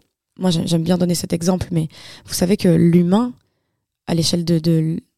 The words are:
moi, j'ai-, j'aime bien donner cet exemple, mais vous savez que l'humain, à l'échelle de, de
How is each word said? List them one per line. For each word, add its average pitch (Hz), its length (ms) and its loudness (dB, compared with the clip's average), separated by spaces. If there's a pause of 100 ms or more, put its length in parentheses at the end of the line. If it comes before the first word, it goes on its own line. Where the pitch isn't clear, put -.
(400)
moi, 185 120 -2
j'ai-, 165 140 -2
j'aime 165 180 -2
bien 180 140 0
donner 175 180 0
cet - 180 -6
exemple, 175 380 -2
mais 160 180 -2 (360)
vous - 80 -14
savez 185 220 0
que 202 140 2
l'humain, 175 640 4 (720)
à - 100 -2
l'échelle 165 300 -2
de, 170 140 2
de 160 420 0 (160)